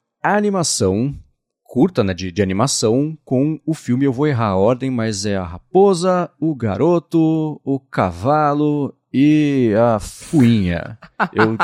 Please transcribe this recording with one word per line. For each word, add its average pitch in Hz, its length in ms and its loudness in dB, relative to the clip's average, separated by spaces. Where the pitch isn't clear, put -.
animação, 151 920 0
curta, 127 400 0
né, 95 100 -2
de, 90 160 -8
de 92 120 -6
animação, 120 800 0
com 143 420 -2
o 160 80 -2
filme, 123 300 -2
eu 139 80 2
vou 139 140 -2
errar 117 220 0
a 95 80 0
ordem, 123 340 2
mas 110 360 -4
é 101 100 -2
a 92 80 -4
raposa, 180 880 0
o 156 140 -2
garoto, 156 1120 0
o 135 160 -2
cavalo 143 1120 -2
e 143 640 2
a 117 220 2
fuinha. 110 1000 0
Eu 113 320 0